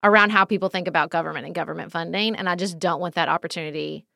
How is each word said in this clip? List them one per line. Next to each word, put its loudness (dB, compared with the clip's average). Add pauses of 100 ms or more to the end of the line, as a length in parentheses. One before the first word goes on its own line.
around 6
how 6
people 0
think -4
about 2
government -2
and -10
government -6
funding. -2
And -4
I 0
just -4
don't 0
want -6
that 0
opportunity -6